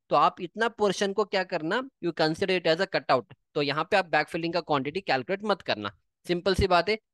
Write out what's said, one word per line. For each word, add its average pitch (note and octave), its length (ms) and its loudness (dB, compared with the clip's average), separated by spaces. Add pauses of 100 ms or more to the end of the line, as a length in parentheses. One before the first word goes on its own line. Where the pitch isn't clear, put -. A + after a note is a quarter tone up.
(100)
तो E3 60 2
आप E3+ 240 2
इतना G3+ 300 -4
पोर्शन G3+ 420 0
को G#3 140 0
क्या F#3 180 -2
करना, F#3 380 -4 (220)
you E3+ 100 -2
consider E3+ 440 0
it F3 80 -4
as E3 140 2
a F#3+ 80 -2
cutout। C#3 460 -2 (200)
तो D3 80 -2
यहाँ C#3+ 280 -2
पे G#3 60 4
आप F#3+ 120 2
बैकफिलिंग D#3+ 460 -2
का - 80 0
क्वांटिटी D3 400 -2
कैलकुलेट E3 420 -2
मत G3+ 180 -2
करना, G#2 300 -4 (340)
सिंपल F3+ 280 0
सी G3 120 2
बात F3 220 4
है। G#3+ 100 -2 (160)